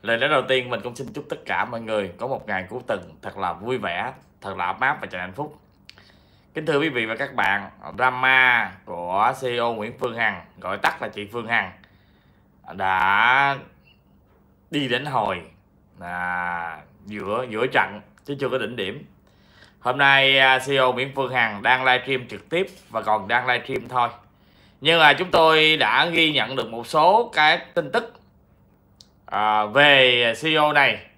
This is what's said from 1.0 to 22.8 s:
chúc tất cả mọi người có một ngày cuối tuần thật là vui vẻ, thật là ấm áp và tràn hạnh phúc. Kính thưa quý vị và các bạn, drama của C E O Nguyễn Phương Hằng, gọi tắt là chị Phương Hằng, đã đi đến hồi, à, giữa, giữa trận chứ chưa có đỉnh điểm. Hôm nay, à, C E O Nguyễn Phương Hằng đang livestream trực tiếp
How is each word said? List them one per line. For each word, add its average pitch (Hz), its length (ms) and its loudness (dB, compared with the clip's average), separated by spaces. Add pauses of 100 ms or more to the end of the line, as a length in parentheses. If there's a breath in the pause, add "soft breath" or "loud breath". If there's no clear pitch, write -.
chúc - 160 -10
tất 160 160 -6
cả 95 200 -2
mọi 117 160 -10
người 107 360 -4
có 120 100 -8
một 127 200 -8
ngày 92 220 -6
cuối 120 180 -10
tuần 87 240 -6 (100)
thật 98 160 -12
là 90 160 -4
vui 117 240 -6
vẻ, 101 340 -6 (300)
thật 95 160 -10
là 87 80 -4
ấm 95 140 -4
áp 139 220 0
và 104 60 -10
tràn 90 140 -10
hạnh 92 120 -10
phúc. 151 260 -12 (920 soft breath)
Kính 156 120 -8
thưa 151 140 2
quý 160 100 0
vị 123 160 -2
và 113 100 -4
các 135 200 -8
bạn, 98 340 0 (280)
drama 127 760 2 (140)
của 95 560 -2
C - 20 -8
E 120 140 -4
O 117 140 0
Nguyễn 110 280 -8
Phương 117 180 -6
Hằng, 101 240 -2 (180)
gọi 95 180 -6
tắt 160 240 -4
là 113 60 -8
chị 104 240 -12
Phương 117 160 -8
Hằng, 104 240 -2 (1040 soft breath)
đã 104 840 2 (1120)
đi 127 160 -2
đến 127 180 -2
hồi, 104 360 -2 (600)
à, 87 760 -6 (280)
giữa, 104 440 -6
giữa 110 180 -4
trận 104 340 -2 (240)
chứ 143 140 -8
chưa 131 100 -4
có 123 80 -2
đỉnh 117 180 -6
điểm. 113 300 -8 (760 soft breath)
Hôm 127 180 -2
nay, 135 420 4
à, 131 200 6
C 131 100 -6
E 139 80 2
O 127 140 4
Nguyễn 131 240 -4
Phương 131 180 -4
Hằng 110 300 -2
đang 131 220 2
livestream 127 420 0
trực - 220 -16
tiếp 185 180 -2 (220)